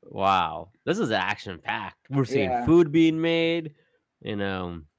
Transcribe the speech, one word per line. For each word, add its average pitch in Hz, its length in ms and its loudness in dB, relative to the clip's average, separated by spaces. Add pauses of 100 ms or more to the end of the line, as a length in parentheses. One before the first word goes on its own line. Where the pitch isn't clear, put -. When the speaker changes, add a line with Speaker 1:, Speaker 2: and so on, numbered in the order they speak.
Speaker 1:
Wow. 87 640 0 (160)
This 175 140 -2
is 147 120 -2
action-packed. 101 960 -6
We're 135 160 2
seeing 110 240 0
Speaker 2:
Yeah. 120 160 -2
Speaker 1:
food 160 260 6
being 160 300 4
made, 165 540 0 (460)
you 107 140 -6
know. 92 460 -6 (180)